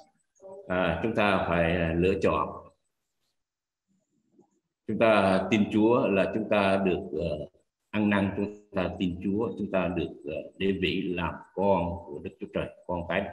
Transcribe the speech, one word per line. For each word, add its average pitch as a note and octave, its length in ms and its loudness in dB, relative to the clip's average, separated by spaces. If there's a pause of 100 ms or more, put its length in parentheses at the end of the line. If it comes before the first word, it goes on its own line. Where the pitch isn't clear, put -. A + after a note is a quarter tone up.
(680)
à, F2+ 360 0
chúng A2 120 0
ta G2+ 340 2
phải, E2+ 260 2
à, E2 220 0
lựa F#2 240 4
chọn. D2+ 280 0 (2500)
Chúng G#2+ 120 -4
ta G2 520 6
tin G#2+ 200 4
Chúa A2+ 360 4
là F#2+ 260 2
chúng A2 160 -4
ta G2 360 2
được, F#2 260 0
ờ, D2+ 380 -4 (400)
ăn G#2 200 0
năn, G2 280 2
chúng G2+ 180 -4 (200)
ta F2+ 140 0 (100)
tin F2 240 -2
Chúa, G#2 340 -2
chúng G2 140 -6
ta F#2 160 0
được, E2+ 220 -2 (160)
ờ, D2 320 -8
đề F#2+ 140 0
vị F#2 300 0
làm F2 320 -4 (200)
con F2 520 0
của D2+ 180 -12
Đức F#2+ 160 -10
Chúa G2 140 -12
Trời, D#2 160 -4 (180)
con F2 220 -4
cái F2+ 120 0
Đức G2 120 -6